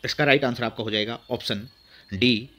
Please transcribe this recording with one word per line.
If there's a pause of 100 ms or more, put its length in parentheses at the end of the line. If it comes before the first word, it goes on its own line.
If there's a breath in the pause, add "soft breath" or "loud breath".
इसका
राइट
आंसर
आपका
हो
जाएगा (120)
ऑप्शन (440 soft breath)
डी